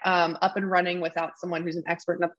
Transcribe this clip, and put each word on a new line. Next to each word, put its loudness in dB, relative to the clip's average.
um, 4
up 2
and -2
running 2
without -4
someone -4
who's -4
an -6
expert -2
in -4
the 0